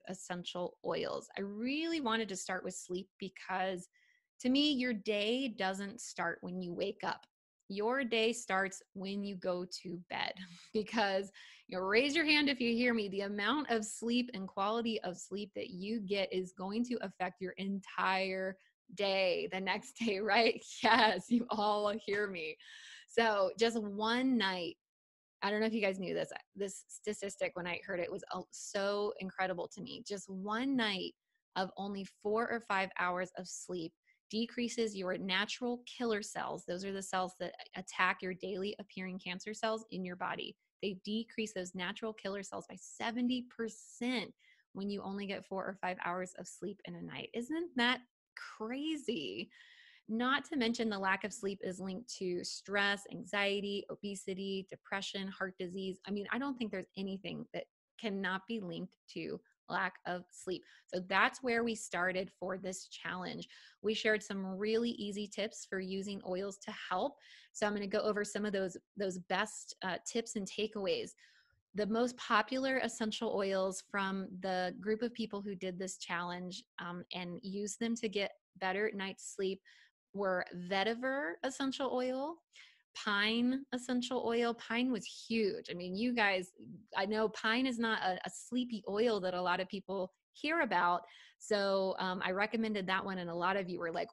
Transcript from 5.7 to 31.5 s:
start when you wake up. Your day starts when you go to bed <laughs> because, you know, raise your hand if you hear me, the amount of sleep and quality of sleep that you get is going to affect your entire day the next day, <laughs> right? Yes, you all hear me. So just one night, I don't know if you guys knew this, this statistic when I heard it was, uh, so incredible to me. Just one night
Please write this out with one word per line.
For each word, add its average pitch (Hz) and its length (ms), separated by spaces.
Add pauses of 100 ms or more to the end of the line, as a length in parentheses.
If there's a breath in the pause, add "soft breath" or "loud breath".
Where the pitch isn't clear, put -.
start - 400
when 180 180
you 175 140
wake - 280
up. - 220 (440)
Your 226 360
day 226 280
starts 196 500 (100)
when 196 320
you 202 100
go 180 300 (180)
to 170 160 (120)
bed - 240 (180)
<laughs> - 220
because, 202 580 (360 loud breath)
you 185 100
know, 185 40
raise 233 320
your 320 120
hand 302 220
if 262 120
you 233 140
hear 240 200
me, 214 140
the 196 140
amount 202 480
of 226 140
sleep 240 500
and 190 120
quality 220 560
of 175 140
sleep 202 400
that - 140
you 202 300
get 196 320
is 185 200
going 202 320
to 247 160
affect 185 400
your 185 120
entire 190 1040 (380 soft breath)
day 190 580
the 185 80
next 190 380
day, 214 200
<laughs> - 20
right? 214 420 (200)
Yes, 220 460
you 240 220
all 208 420 (120)
hear 208 220
me. 165 300 (520 loud breath)
So 208 500
just 226 240
one 226 540
night, 185 400 (640)
I 202 80
don't 214 100
know 220 60
if 220 80
you 220 80
guys 190 160
knew 170 160
this, 165 160 (240)
this 196 340
statistic 202 680
when 180 120
I 175 180
heard 185 160
it 170 100
was, 190 220
uh, 185 180
so 208 680
incredible 185 540
to 190 80
me. - 240
Just 196 240
one 214 460
night 190 380 (420)